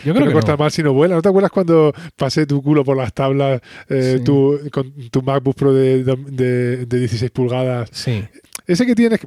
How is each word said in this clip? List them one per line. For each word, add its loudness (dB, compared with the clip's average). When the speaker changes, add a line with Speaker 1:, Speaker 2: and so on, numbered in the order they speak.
Speaker 1:
yo 0
Speaker 2:
que 2
Speaker 1:
creo 4
Speaker 2:
no 2
Speaker 1:
que 2
Speaker 2:
corta 2
Speaker 1:
no. -2
Speaker 2:
mal 0
si -2
no 2
vuela. 4
¿No 0
te 2
acuerdas 2
cuando 4
pasé 0
tu 0
culo 2
por 0
las -4
tablas, 0
eh, 0
Speaker 1:
Sí. -4
Speaker 2:
tú, 2
con -6
tu 0
MacBook -2
Pro 2
de, 2
de, -2
de -2
dieciséis -4
pulgadas? -4
Speaker 1:
Sí. -6
Speaker 2:
Ese 0
que 2
tienes, 2